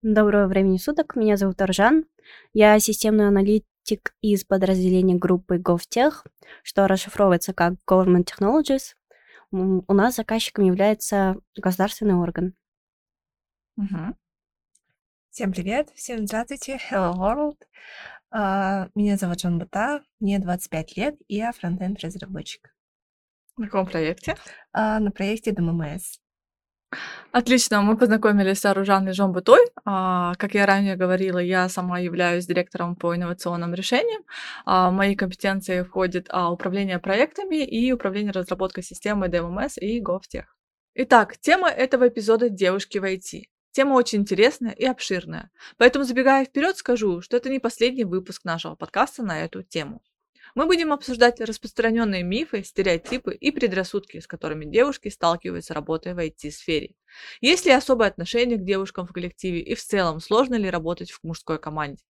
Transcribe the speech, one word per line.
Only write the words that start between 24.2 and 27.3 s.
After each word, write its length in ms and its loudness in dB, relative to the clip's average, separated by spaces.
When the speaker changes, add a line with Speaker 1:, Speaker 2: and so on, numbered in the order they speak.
Speaker 3:
А, 260 0
на 140 0
проекте 400 -4
Д 100 -2
М 180 0
М 160 -8
С. 220 -14